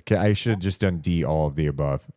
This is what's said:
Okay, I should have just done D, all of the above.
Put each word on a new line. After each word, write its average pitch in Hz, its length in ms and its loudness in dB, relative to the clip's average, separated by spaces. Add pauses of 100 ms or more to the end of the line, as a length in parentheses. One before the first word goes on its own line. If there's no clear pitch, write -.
Okay, - 160 0
I 104 180 4
should 117 160 -2
have 104 100 0
just 95 220 -2
done 90 160 2
D, 82 260 0
all 78 220 0
of 71 100 -4
the 78 100 0
above. 69 400 -4 (100)